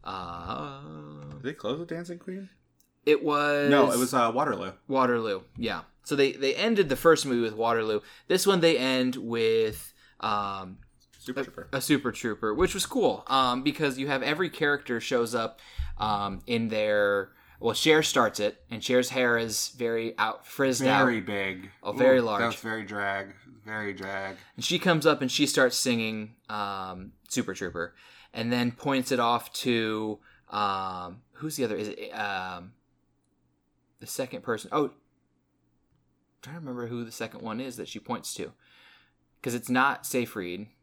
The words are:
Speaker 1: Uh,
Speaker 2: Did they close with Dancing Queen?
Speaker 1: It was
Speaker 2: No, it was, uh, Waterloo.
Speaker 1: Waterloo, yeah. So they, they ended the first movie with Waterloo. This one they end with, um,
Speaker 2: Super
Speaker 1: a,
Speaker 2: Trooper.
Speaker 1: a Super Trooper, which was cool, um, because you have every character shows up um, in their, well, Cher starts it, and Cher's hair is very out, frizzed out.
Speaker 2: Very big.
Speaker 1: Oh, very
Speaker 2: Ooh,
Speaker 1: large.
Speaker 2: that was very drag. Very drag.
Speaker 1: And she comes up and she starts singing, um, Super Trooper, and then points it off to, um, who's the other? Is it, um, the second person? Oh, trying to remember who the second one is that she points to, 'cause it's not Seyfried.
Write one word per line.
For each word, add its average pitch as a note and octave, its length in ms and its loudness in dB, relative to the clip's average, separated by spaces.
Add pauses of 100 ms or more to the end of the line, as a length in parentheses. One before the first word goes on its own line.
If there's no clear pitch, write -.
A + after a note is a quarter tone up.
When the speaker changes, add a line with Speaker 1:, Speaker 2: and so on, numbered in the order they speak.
Speaker 1:
Uh, F#2+ 760 -8 (540)
Speaker 2:
Did - 80 -16
they C#3 100 -6
close C3+ 260 -6
with E3+ 100 -10
Dancing E3+ 300 -10
Queen? F#3+ 300 -12 (580)
Speaker 1:
It D3 160 4
was C#3+ 480 2
Speaker 2:
No, C3+ 220 8
it A#2+ 60 2
was, B2+ 160 0
uh, A#2+ 200 4
Waterloo. G2+ 380 -2 (160)
Speaker 1:
Waterloo, A#2+ 540 2 (160)
yeah. G#2 240 -4 (220)
So D3 120 -2
they, C#3 160 6
they C3+ 220 0
ended G3+ 340 2
the C3 80 2
first D3+ 300 6
movie A#2+ 160 2
with A2 120 -2
Waterloo. A2 460 2 (280)
This F#3 180 4
one F#3+ 140 6
they E3 180 6
end B2+ 380 0
with, A2+ 760 0 (280)
um, G2 580 -4 (400)
Speaker 2:
Super - 220 -8
Speaker 1:
a, B2+ 40 -4
Speaker 2:
Trooper. - 280 -14
Speaker 1:
a C3+ 80 -2
Super B2+ 320 2
Trooper, G#2+ 420 -2
which E3+ 200 2
was F#3+ 120 -2
cool, E3+ 420 0
um, C3 340 4
because C#3 360 0
you C3+ 100 -4
have C3+ 140 0
every D#3+ 280 0
character C#3 500 0
shows A#2 340 0
up A2+ 260 -4 (380)
um, G2+ 480 -2
in A2+ 220 0
their, G#2 600 2 (300)
well, A2 140 0
Cher D#3 280 6
starts A#2+ 380 2
it, G#2 300 -2
and A2 120 -8
Cher's B2 280 4
hair B2 280 2
is A2+ 380 -2
very A2+ 420 -2
out, A2 280 -2
frizzed C3 380 0
out. C3 200 6
Speaker 2:
Very A#2 160 2
big. F#2+ 500 -4 (120)
Speaker 1:
Oh, G2+ 100 -4
very B2+ 260 6
Speaker 2:
Ooh, A#2+ 40 4
Speaker 1:
large. G#2+ 180 0
Speaker 2:
that A#2 60 2
was A2+ 100 -2
very A2 280 -6
drag. G2 500 -4 (300)
Very G#2+ 300 -6
drag. F#2+ 420 -8 (200)
Speaker 1:
And - 80 -8
she F3+ 140 0
comes D#3+ 280 2
up C#3+ 160 4
and B2+ 80 -2
she C#3+ 160 2
starts B2+ 300 2
singing, A2 580 -2 (160)
um, G2 600 -8 (160)
Super G2+ 260 -2
Trooper, F2 400 -6 (400)
and A#2+ 180 -2
then A#2+ 200 2
points C3 400 -2
it B2 80 2
off A#2 340 0
to, A2 640 -2 (320)
um, F#2+ 720 -2 (120)
who's D3+ 220 -8
the C3 80 0
other? G#2+ 120 -2
Is G#2+ 120 -4
it, - 220 -10
um, F#2 600 -6 (1300)
the A#2 60 -18
second - 360 -8
person? A2+ 300 -4
Oh, C#3+ 180 2 (1500)
trying D3 140 -16
to E3+ 40 -14
remember B2 280 -8
who A#2+ 160 -6
the A2+ 80 -12
second A2 300 -10
one A2+ 180 -6
is B2+ 160 -10
that G2 120 -10
she - 100 -12
points - 360 -8
to, - 180 -10 (880)
'cause A#2+ 120 -4
it's B2 160 -6
not C3 340 2
Seyfried. G#2 640 -4 (140)